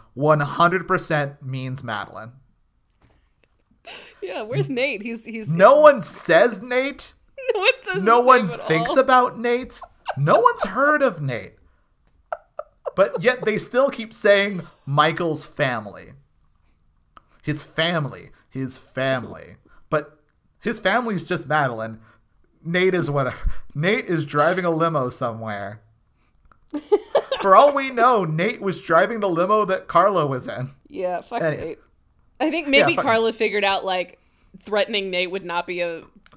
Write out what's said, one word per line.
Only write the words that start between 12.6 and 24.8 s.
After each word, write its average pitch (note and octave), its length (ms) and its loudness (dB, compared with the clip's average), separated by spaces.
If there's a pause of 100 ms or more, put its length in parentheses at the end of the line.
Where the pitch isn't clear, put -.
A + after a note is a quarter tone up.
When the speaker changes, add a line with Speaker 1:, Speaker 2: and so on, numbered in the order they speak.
Speaker 1:
But G3 280 0
yet B3 200 0
they G#3+ 140 -2
still B3+ 320 0
keep A3 240 -10
saying G3+ 540 2 (180)
Michael's D3+ 600 0
family. G#2+ 640 -6 (1300)
His C#3+ 220 -6
family. D#3+ 680 -4 (220)
His C3 260 -8
family. B2 760 -6 (340)
But D3+ 300 -4 (400)
his A3+ 200 -6
family's G#3+ 440 -2
just E3+ 240 -6
Madeline. A#2 520 -4 (640)
Nate F3+ 300 0
is E3 160 0
whatever. C#3 420 -2 (220)
Nate G3 320 -2
is D#3 200 -2
driving E3 400 0
a E3+ 60 0
limo D#3+ 380 0